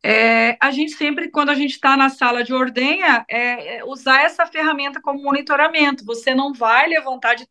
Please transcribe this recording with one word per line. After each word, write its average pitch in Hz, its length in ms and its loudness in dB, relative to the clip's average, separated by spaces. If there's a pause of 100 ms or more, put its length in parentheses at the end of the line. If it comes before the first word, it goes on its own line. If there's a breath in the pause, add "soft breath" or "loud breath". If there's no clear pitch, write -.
É, 226 580 2
a 277 120 2
gente 302 200 -4
sempre, 302 380 -4
quando 285 200 0
a 294 40 0
gente 285 240 -2
tá 277 180 2
na 269 120 4
sala 247 340 0
de 233 100 -6
ordenha, 254 760 0
é, 240 500 -4
é 247 60 -14
usar 269 380 0
essa 339 220 2
ferramenta 294 560 -4
como 277 220 -6
monitoramento. 285 800 0
Você 233 300 -4
não 277 180 0
vai 240 360 2
levantar 262 460 -2
de 240 160 -10